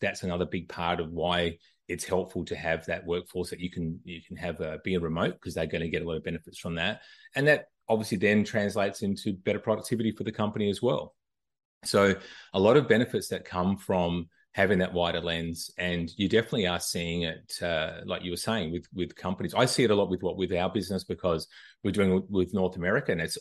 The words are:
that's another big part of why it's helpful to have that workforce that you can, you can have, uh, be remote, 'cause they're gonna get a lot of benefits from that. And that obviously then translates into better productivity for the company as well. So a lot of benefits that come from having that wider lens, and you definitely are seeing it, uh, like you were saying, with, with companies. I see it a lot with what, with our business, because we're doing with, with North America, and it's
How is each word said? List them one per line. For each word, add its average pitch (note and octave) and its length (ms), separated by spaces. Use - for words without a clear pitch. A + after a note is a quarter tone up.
that's G2 220
another F2+ 240
big F2 220
part F2 320
of D#2+ 100
why E2+ 480
it's F2 160
helpful F#2 400
to - 100
have D#2+ 320
that F2 200
workforce F2 440
that E2 100
you F2+ 100
can, E2 340
you E2+ 220
can F2 100
have, E2+ 240
uh, D#2 240
be F#2 140
remote, E2 420
'cause F2+ 140
they're E2 120
gonna E2 220
get D#2+ 140
a - 20
lot E2 120
of D#2 80
benefits E2+ 340
from E2+ 160
that. F2 260
And C#3 140
that D3 180
obviously A2 300
then G#2 260
translates G2+ 580
into G2+ 300
better G2+ 260
productivity A2 540
for G#2+ 120
the A2 80
company G#2+ 360
as G2 140
well. B2+ 320
So G2 320
a G2 80
lot A2 160
of C3 120
benefits A2+ 400
that F#2 160
come F#2 340
from F2 500
having G2 260
that F2+ 120
wider E2+ 280
lens, E2 580
and F2 380
you G2 120
definitely A2 380
are F2 140
seeing E2+ 420
it, D#2+ 400
uh, E2+ 420
like F2+ 200
you F2 80
were F2 40
saying, G2+ 360
with, E2+ 200
with F2 220
companies. F#2 400
I A#2+ 120
see B2+ 180
it G#2+ 80
a - 20
lot G2 160
with F2+ 120
what, E2 140
with F#2 160
our F2+ 160
business, F#2 360
because E2+ 420
we're G2 80
doing F#2+ 200
with, F#2+ 160
with F#2 260
North F#2 200
America, G#2 380
and E2+ 80
it's D#2+ 200